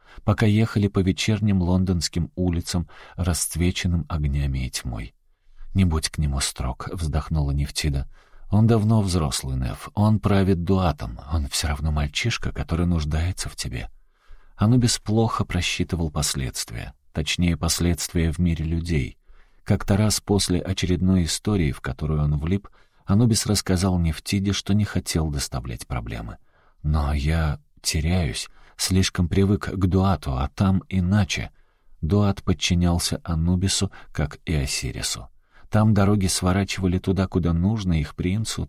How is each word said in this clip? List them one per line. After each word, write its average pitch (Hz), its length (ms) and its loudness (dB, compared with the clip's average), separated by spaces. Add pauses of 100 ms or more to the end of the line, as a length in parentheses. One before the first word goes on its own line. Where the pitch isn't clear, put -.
(240)
пока 107 220 2
ехали 104 420 2
по 101 120 0
вечерним 98 600 2
лондонским 90 760 0
улицам, 87 540 -2 (280)
расцвеченным 87 920 0
огнями 69 560 -2
и 62 60 -8
тьмой. 55 440 -8 (600)
«Не 95 100 6
будь 78 240 0
к - 80 -10
нему 71 240 -2
строг», - 540 -6
вздохнула 73 560 -2
Нефтида. 71 580 -2 (420)
«Он 110 180 6
давно 110 320 4
взрослый, 76 560 -2
Неф, 62 380 -6
он 107 260 4
правит 95 420 2
Дуатом, 80 560 0 (140)
он 76 160 0
все - 200 -4
равно 73 220 -2
мальчишка, 76 640 -2
который 82 340 -2
нуждается 80 600 -2
в - 80 -16
тебе». - 340 -8 (640)
Анубис 120 460 4
плохо 110 440 0
просчитывал 85 680 -2
последствия, - 800 -6 (200)
точнее, 85 440 0
последствия 85 720 0
в 78 80 -6
мире 82 260 0
людей. 82 540 -2 (460)
Как-то 101 320 2
раз 104 240 2
после 95 400 0
очередной 90 640 2
истории, 82 480 0
в - 80 -8
которую 76 420 -2
он 73 160 0
влип, 87 300 -2 (380)
Анубис 107 400 4
рассказал 92 520 0
Нефтиде, 95 540 0
что - 200 -2
не 104 120 4
хотел - 460 -2
доставлять 62 580 -8
проблемы. 58 480 -8 (480)
«Но 76 280 0
я 76 460 0 (240)
теряюсь, 143 640 -2 (280)
слишком 92 500 0
привык 95 460 2
к 98 140 0
Дуату, 95 500 2
а 127 180 -2
там 190 340 2
иначе». 95 640 0 (520)
Дуат 98 420 2
подчинялся 87 800 0
Анубису, 90 640 0 (220)
как - 320 -4
и - 100 -4
Осирису. - 760 -6 (460)
Там 107 180 6
дороги 98 360 4
сворачивали 92 720 0
туда, 95 260 0
куда 85 260 0
нужно 92 420 0
их 78 200 -2
принцу, 92 540 -4